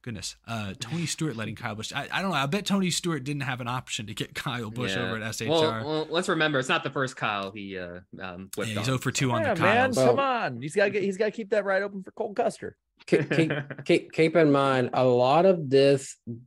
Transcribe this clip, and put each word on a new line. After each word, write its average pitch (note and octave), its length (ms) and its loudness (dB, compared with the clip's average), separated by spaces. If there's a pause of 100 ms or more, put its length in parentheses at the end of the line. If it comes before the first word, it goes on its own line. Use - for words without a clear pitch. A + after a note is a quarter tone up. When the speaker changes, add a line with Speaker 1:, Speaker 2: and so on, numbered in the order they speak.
Speaker 1:
Goodness. - 340 -10 (100)
Uh, G#2 320 -8
Tony D#3 280 -6
Stewart D3 320 -4
letting A2 180 -6
Kyle A2 180 -6
Busch. G#2+ 200 -10
I, C#3 180 -6
I D3+ 100 0
don't F#3+ 100 -2
know. E3 60 0
I C3+ 100 2
bet F#3+ 180 -2
Tony F#3+ 240 2
Stewart D#3 340 -2
didn't C#3+ 200 -6
have B2+ 180 -6
an A#2+ 80 -6
option B2 380 -6
to G#2+ 60 -12
get - 220 -8
Kyle A#2+ 340 -6
Busch A2+ 240 -4
Speaker 2:
Yeah. F#2 100 0
Speaker 1:
over F#2 120 -2
at A2 60 -6
S A2 200 -8
H A2+ 80 -2
R. D3+ 60 2
Speaker 2:
Well, D#3 300 2
well, D#3 240 -4
let's E3+ 180 -2
remember, D#3 320 2
it's C3 80 -2
not E3 160 0
the D3 60 -6
first C3+ 260 -4
Kyle G2+ 360 -2
he, G2 260 -10
uh, F2+ 220 -10 (220)
um, F#2 360 -12
whipped G#2+ 140 -4
Speaker 1:
Yeah, G#2+ 80 -4
he's G#2+ 100 -2
Speaker 2:
on. C3 60 0
Speaker 1:
oh - 20 -2
for B2+ 140 -4
two C3 200 0
on A#2+ 100 0
Speaker 3:
Yeah, C#4 120 0
Speaker 1:
the E3+ 80 -2
Speaker 3:
man, A#3+ 320 4
Speaker 1:
Kyles. - 20 -2
Speaker 3:
come G3+ 220 4
Speaker 4:
Well C#4 80 0
Speaker 3:
on. G3 360 -2
He's D3+ 140 -8
gotta G3+ 140 4
get, G3 140 -2
he's G3 140 0
gotta G3 140 0
keep G3+ 200 -10
that G#3 120 2
ride G3 200 0
open G3+ 200 -8
for - 80 -18
Cole G#3 220 -8
Custer. - 420 -2 (300)
Speaker 4:
Keep, D#3+ 260 2
keep, D#3 200 2 (180)
Speaker 2:
<laughs> C#3+ 160 -14
Speaker 4:
keep, - 260 2
keep D#3+ 240 2
in D#3+ 160 8
mind, C3+ 420 4
a B2+ 120 4
lot B2+ 400 6
of F3 240 4
this C#3 480 4 (300)